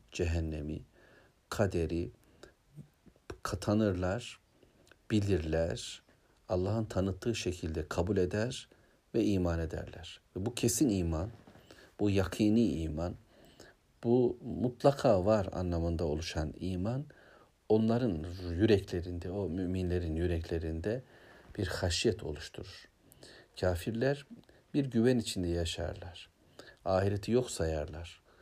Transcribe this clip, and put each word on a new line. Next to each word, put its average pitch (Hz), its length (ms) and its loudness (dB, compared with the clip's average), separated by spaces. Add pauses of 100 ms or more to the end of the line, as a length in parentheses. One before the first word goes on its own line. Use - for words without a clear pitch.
(120)
cehennemi, 80 720 -2 (680)
kaderi 85 640 -2 (1500)
tanırlar, 104 800 0 (680)
bilirler. 82 920 0 (460)
Allah'ın 101 360 0
tanıttığı 95 500 -2
şekilde 82 540 -4
kabul 98 280 0
eder 104 520 0 (460)
ve 117 100 2
iman 90 360 2
ederler. - 600 -8 (160)
Ve 95 100 -2
bu 120 80 -4
kesin 120 340 2
iman, 87 420 0 (680)
bu 104 100 4
yakini 104 600 4
iman, 80 420 -4 (880)
bu 120 380 4
mutlaka 127 840 2
var 107 260 4
anlamında 85 520 0
oluşan 78 560 -4
iman, 95 440 -4 (640)
onların 110 580 2 (240)
yüreklerinde, 90 800 2
o 98 180 -4
müminlerin 87 680 -2
yüreklerinde 85 840 -2 (560)
bir 98 80 0
haşyet - 560 0
oluşturur. - 680 -12 (720)
Kafirler 113 680 0 (480)
bir 143 100 2
güven 120 340 4
içinde 92 300 -2
yaşarlar. 85 840 -4 (540)
Ahireti 98 480 2
yok 123 180 2
sayarlar. 80 720 -4 (200)